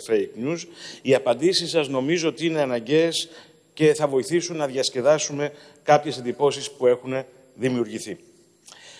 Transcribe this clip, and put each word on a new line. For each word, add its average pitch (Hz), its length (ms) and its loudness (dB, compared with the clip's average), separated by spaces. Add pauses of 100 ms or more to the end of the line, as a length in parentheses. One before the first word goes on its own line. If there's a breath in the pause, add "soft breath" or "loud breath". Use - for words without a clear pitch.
fake 110 380 -2
news, 165 120 -4 (440 loud breath)
οι 127 140 2
απαντήσεις 156 540 0
σας 151 180 0
νομίζω 147 400 -2
ότι 156 180 -2
είναι 160 160 0
αναγκαίες 139 680 0 (440 loud breath)
και 151 200 4
θα 151 140 0
βοηθήσουν 160 500 -2
να 147 100 -2
διασκεδάσουμε 143 840 0 (320 loud breath)
κάποιες 147 340 2
εντυπώσεις 139 540 0
που - 160 2
έχουν 131 380 0 (280)
δημιουργηθεί. 110 640 -4 (840 loud breath)